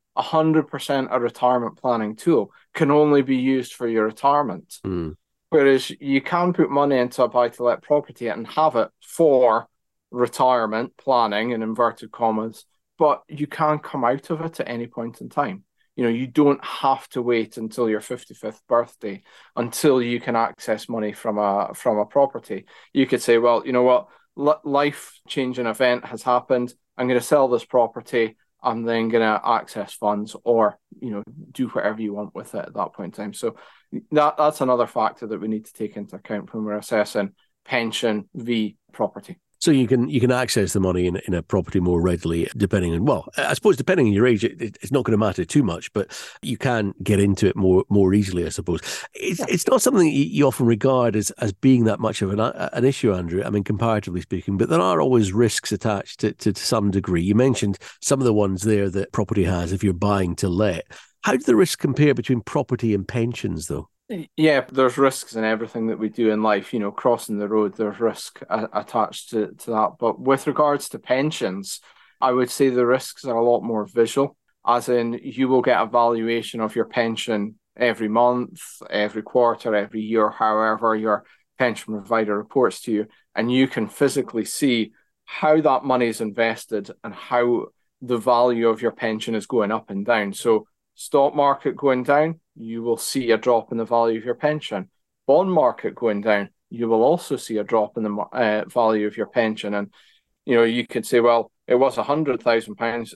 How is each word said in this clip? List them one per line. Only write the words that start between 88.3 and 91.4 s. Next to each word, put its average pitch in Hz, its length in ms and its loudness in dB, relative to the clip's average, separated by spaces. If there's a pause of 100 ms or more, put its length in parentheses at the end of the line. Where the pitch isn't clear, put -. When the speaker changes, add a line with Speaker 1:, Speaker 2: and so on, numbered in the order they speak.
Speaker 1:
of 110 140 0
your 117 100 0
pension 110 420 -4
is 107 120 -4
going 107 260 0
up 110 180 -4
and 101 160 -6
down. 107 280 0
So 110 340 0 (280)
stock 139 380 0
market 139 420 0